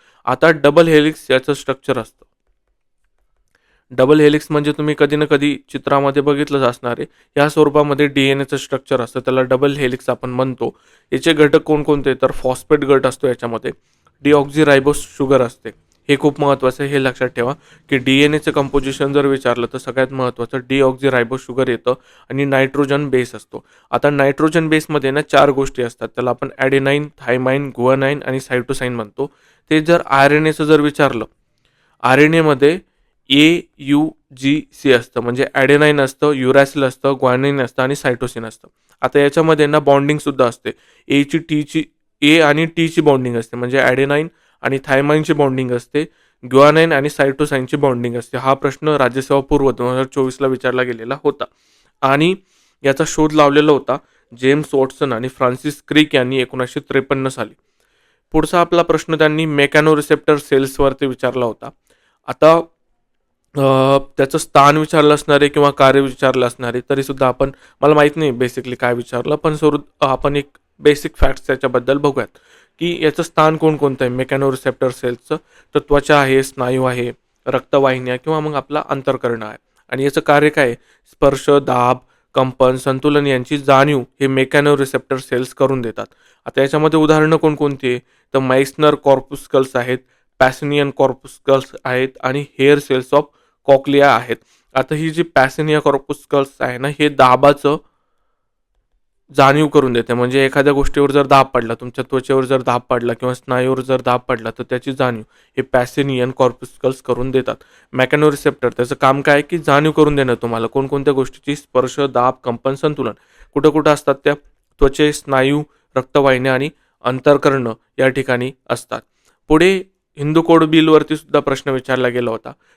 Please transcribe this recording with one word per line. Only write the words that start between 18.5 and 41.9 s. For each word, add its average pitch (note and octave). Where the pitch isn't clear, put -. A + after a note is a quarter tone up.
कंपोझिशन C#3
जर C#3+
विचारलं B2
तर C3
सगळ्यात C3
महत्त्वाचं B2
deoxyribose C3
शुगर B2+
येतं B2
आणि C3+
नायट्रोजन C#3
बेस B2+
असतो. -
आता D3
नायट्रोजन D3+
बेसमध्ये D3+
ना C#3+
चार C#3+
गोष्टी C3
असतात, A#2
त्याला B2
आपण B2+
adenine, C#3
thymine, C3
guanine C3+
आणि C3
cytosine B2+
म्हणतो. A#2+
ते D#3
जर E3+
आरएनएचं D3
जर D3+
विचारलं, C#3+
आरएनएमध्ये D3+
एयूजीसी C#3+
असतं, A#2+
म्हणजे A#2+
adenine D3
असतं, C#3+
uracil C3+
असतं, C3+
guanine C3+
असतं B2+
आणि C3
cytosine A#2+
असतं. -
आता C3
याच्यामध्ये D3+
ना D3
बॉन्डिंगसुद्धा C#3
असते, A#2
एची C#3+
टीची, D3+